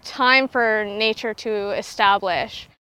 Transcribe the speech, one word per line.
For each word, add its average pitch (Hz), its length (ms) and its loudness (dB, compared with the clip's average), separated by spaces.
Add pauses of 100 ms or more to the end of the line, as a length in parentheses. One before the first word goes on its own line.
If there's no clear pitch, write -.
time 262 440 4
for 220 360 0
nature 214 500 -2
to 208 440 -4
establish. 202 880 -2 (180)